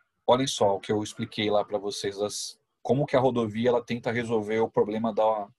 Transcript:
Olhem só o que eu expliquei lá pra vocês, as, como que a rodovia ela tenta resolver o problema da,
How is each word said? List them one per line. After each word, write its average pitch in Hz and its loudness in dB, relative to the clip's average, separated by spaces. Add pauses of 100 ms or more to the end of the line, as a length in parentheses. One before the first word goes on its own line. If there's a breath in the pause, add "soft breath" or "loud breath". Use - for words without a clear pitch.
(280 soft breath)
Olhem 127 4
só 101 2
o 95 -6
que - -8
eu 104 0
expliquei 107 -4
lá 104 2
pra 101 -4
vocês, 98 -6
as, - -6 (220)
como 139 2
que - -2
a 131 6
rodovia 120 2
ela 120 2
tenta 117 -4
resolver 110 -2
o 113 0
problema 110 0
da, 107 2